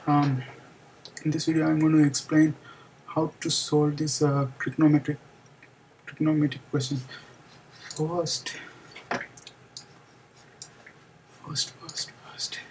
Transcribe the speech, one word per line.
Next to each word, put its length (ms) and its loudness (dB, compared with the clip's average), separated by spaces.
Um, 380 2
in 60 2
this 160 -2
video, 180 2
I'm 140 2
going 140 4
to 120 8
explain 520 2
how 240 -2
to 80 -6
solve 480 2
this, 240 -2
uh, 280 2
trigonometric, 580 2
trigonometric 500 0
question. 280 -2
First, 760 -6
first, 240 -6
first, 400 -10
first. 320 -10